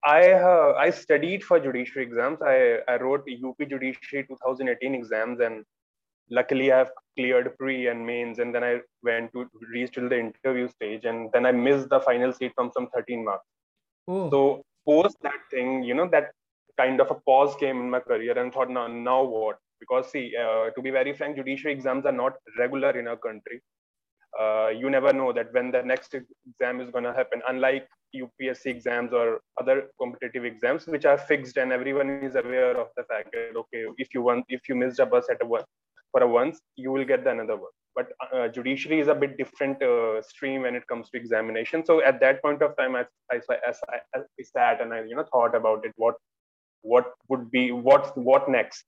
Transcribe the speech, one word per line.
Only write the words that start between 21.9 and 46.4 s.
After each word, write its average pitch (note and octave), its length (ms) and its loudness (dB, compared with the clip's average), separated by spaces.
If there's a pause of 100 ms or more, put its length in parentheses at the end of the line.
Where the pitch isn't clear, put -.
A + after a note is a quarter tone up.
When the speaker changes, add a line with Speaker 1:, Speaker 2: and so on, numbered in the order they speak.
Speaker 1:
are D3 60 0
not B2+ 220 -2 (260)
regular C3+ 320 0
in A#2+ 160 -6
our A#2 100 -8
country. A2+ 420 -12 (800)
Uh, A2+ 280 0
you A#2+ 220 -4
never C3+ 240 2
know C3 180 0
that A#2 220 -4
when B2+ 180 -2
the B2+ 100 0
next B2+ 320 -4
exam B2 680 -8
is B2 100 -12
gonna A#2+ 220 -4
happen, B2 340 -4
unlike C3 400 0 (240)
U B2+ 260 -12
P C3 120 -6
S B2+ 140 -10
C C3+ 60 -4
exams A#2+ 440 -4
or A#2 260 0 (200)
other C3 300 0 (100)
competitive A#2+ 440 -8
exams, A#2+ 440 -4
which D3+ 180 -4
are C#3+ 120 6
fixed C#3 380 -4
and C3 160 0
everyone C3+ 380 -2
is C3+ 260 -6
aware B2 420 0
of A#2 100 -4 (100)
the B2 60 -8
fact G#2+ 280 -8
that, A#2 260 -8
okay, A2+ 280 -10 (120)
if C3 160 -10
you B2+ 80 -4
want, B2 280 0
if B2+ 180 -10
you C3 80 -4
missed B2 240 -2
a C3 60 6
bus B2 240 2
at A#2+ 120 -2
a A#2 40 0
one, A#2 180 -2 (480)
for B2+ 100 4
a B2 60 6
once, A#2+ 320 2 (160)
you C3 160 -6
will C3+ 140 0
get B2+ 180 2
the C3 80 2
another A#2 240 -4
one. - 160 -14 (220)
But, B2 180 -6 (220)
uh, B2 160 0
judiciary C3+ 500 -2
is C#3+ 80 2
a D3 80 4
bit C#3 220 -2
different, C#3 460 -4
uh, A#2 380 2
stream C3+ 420 -6
when B2 120 -4
it A#2+ 120 -10
comes A#2+ 220 -8
to B2+ 80 -10
examination. A2+ 680 -4
So D#3+ 180 4
at C3+ 160 4
that C3+ 220 4
point D3 200 0
of C#3+ 160 0
time, C3 180 0
I, B2 100 -2 (260)
I, A#2+ 80 -2 (100)
I, A#2+ 500 -4 (160)
I C3 280 -10
sat A#2+ 380 0
and A#2 120 -6
I, A2+ 100 -6
you A2+ 120 -10
know, D3+ 160 -4
thought A#2 240 4
about A2 300 0
it. A2 100 -8
What, A2+ 200 0 (680)